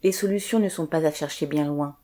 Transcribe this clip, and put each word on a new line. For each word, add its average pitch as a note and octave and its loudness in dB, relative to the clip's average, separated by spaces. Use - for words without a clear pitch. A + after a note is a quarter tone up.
Les F#3+ 4
solutions G3+ 0
ne G3+ 4
sont E3 -4
pas D#3+ 0
à D3+ 4
chercher D3+ -4
bien D3 0
loin. D3 -2